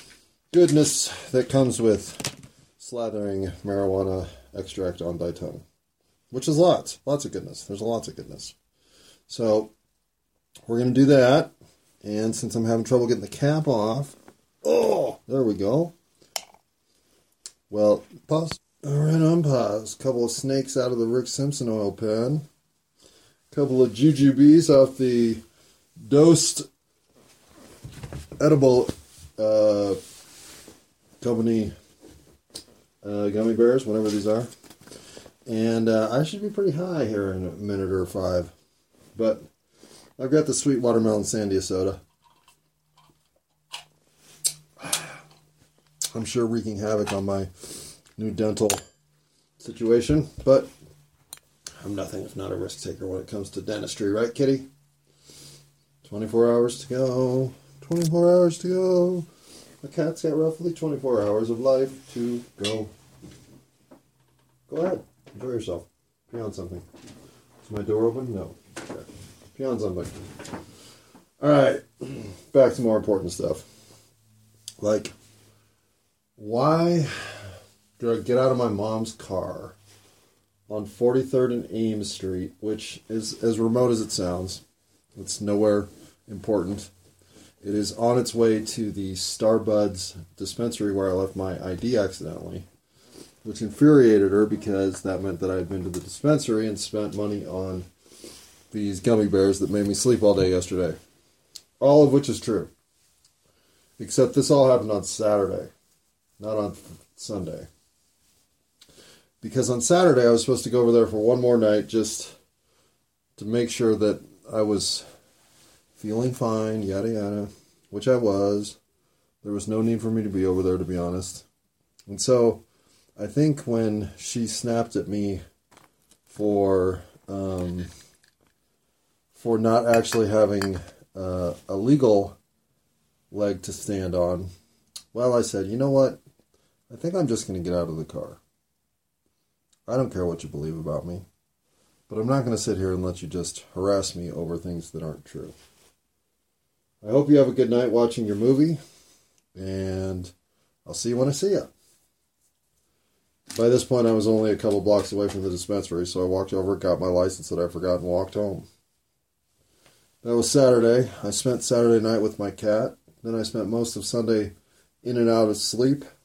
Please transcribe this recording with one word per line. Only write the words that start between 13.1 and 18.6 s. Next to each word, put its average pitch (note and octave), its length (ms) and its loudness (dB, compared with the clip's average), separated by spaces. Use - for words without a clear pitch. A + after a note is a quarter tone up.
the G2 60 -10
cap D3+ 400 -2
off, A2+ 480 -2
oh, G3 640 0
there C3 140 -2
we G#2+ 140 2
go. B2+ 380 0
Well, G#2 320 4
pause. D#3 320 -2